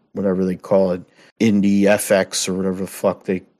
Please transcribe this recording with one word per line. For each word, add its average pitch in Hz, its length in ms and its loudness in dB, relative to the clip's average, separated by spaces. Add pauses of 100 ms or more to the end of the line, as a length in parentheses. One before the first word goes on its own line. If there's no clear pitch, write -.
(140)
whatever 95 320 -2
they 92 100 -2
call 95 360 0
it, 90 100 -6 (380)
Indy 101 480 2
F 104 240 0
X - 360 0
or 95 60 -4
whatever 95 280 -4
the 92 60 -6
fuck - 360 -4
they, 92 180 -4 (180)